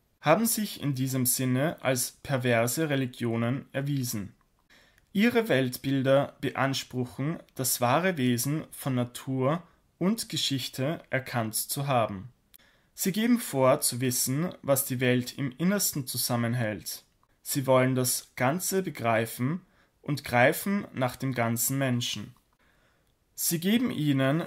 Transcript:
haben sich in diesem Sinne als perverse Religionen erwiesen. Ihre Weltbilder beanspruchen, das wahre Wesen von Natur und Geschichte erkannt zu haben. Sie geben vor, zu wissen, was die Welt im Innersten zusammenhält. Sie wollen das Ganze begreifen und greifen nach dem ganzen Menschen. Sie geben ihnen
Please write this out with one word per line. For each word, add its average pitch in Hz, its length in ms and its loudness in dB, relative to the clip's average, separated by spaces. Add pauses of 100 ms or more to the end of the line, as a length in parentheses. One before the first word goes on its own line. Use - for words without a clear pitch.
(200)
haben 185 260 4
sich 214 360 -4
in 143 140 -2
diesem 131 300 -2
Sinne 127 560 0
als 127 300 -2 (120)
perverse 123 640 2
Religionen 123 840 -2
erwiesen. 131 640 -4 (840)
Ihre 226 320 2
Weltbilder 135 960 2
beanspruchen, 135 960 -4 (160)
das - 280 -2
wahre 160 360 2
Wesen 131 540 0
von - 240 -4
Natur 131 640 -2 (380)
und 202 280 0
Geschichte 139 760 -4 (100)
erkannt 120 420 -2
zu - 320 -4
haben. 110 440 0 (680)
Sie - 160 -2
geben 226 280 2
vor, 135 400 4
zu 123 220 -2
wissen, 131 480 0 (140)
was 135 220 2
die 127 140 -4
Welt 123 380 2
im 135 200 -4
Innersten 175 500 0
zusammenhält. 117 960 -2 (400)
Sie 131 240 -4
wollen 131 260 6
das 127 420 -2
Ganze 180 460 0
begreifen 123 800 0 (400)
und - 220 -4
greifen 170 680 2
nach 123 220 -2
dem 135 180 -4
ganzen 117 440 0
Menschen. 123 560 -2 (1000)
Sie - 240 -2
geben 226 300 2
ihnen 143 580 2